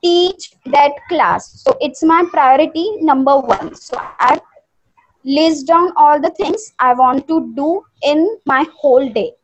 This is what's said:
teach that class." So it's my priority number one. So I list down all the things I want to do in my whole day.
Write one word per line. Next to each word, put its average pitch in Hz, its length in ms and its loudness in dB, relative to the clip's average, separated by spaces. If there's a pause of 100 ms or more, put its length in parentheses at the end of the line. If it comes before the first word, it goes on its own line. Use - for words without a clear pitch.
teach 349 540 -2 (220)
that 285 160 4 (160)
class." 185 420 -2 (100)
So - 200 0
it's 294 200 -6
my 330 300 2
priority 302 560 2 (140)
number 277 360 2
one. 226 380 -4
So - 240 -12 (200)
I 262 200 0 (880)
list 285 420 0
down 330 300 2
all 294 240 4
the 330 100 -2
things 370 480 -8
I 254 140 2
want 254 340 0
to 320 140 0 (140)
do 320 280 -4 (180)
in 302 240 0 (200)
my 277 200 0 (120)
whole 262 320 2
day. 208 340 -6